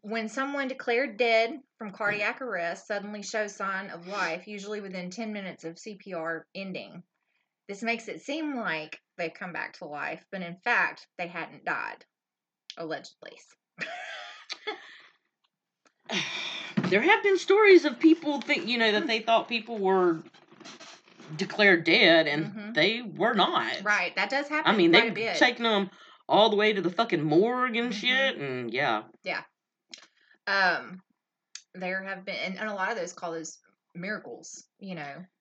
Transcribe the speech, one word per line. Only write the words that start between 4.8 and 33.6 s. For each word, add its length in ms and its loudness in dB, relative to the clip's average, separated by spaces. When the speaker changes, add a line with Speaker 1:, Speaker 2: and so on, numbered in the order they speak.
Speaker 1:
within 300 -10
ten 220 -8
minutes 320 -10
of 140 -10
C 160 -14
P 200 -16
R 400 -8
ending. 500 -12
This 140 -10
makes 260 -4
it 140 -12
seem 340 -6
like 420 -6
they've 160 -4
come 200 -12
back 220 -8
to 100 -16
life, 480 -10
but 100 -8
in 220 -10
fact, 420 0
they 120 -8
hadn't 360 -12
died. 400 -6
Allegedly. 640 -12
<laughs> 80 -8
Speaker 2:
<sighs> 60 -4
There 140 4
have 200 6
been 160 4
stories 460 8
of 160 -2
people 400 4
think, 260 -2
you 120 0
know, 140 4
that 140 2
they 140 0
thought 280 2
people 300 -6
were 400 4
declared 480 4
dead, 420 8
and 200 0
Speaker 1:
Mm-hmm. 260 -12
Speaker 2:
they 300 2
were 320 -2
not. 500 0
Speaker 1:
Right, 320 0
that 120 0
does 200 -2
happen 240 2
Speaker 2:
I 40 4
mean, 140 6
Speaker 1:
quite 120 8
a 40 2
Speaker 2:
they've 80 -4
Speaker 1:
bit. 220 -4
Speaker 2:
taken 300 2
'em 240 2
all 220 6
the 60 0
way 160 4
to 80 0
the 100 0
fucking 320 0
morgue 540 2
and 160 -2
Speaker 1:
Mm-hmm. 80 -6
Speaker 2:
shit, 380 2
and 340 -6
yeah. 300 0
Speaker 1:
Yeah. 200 -6
Um, 520 0
there 280 -6
have 220 -10
been, 120 -8
and, 220 -8
and 100 -6
a 60 -6
lot 160 -2
of 80 -4
those 140 -6
call 200 -10
those 260 -10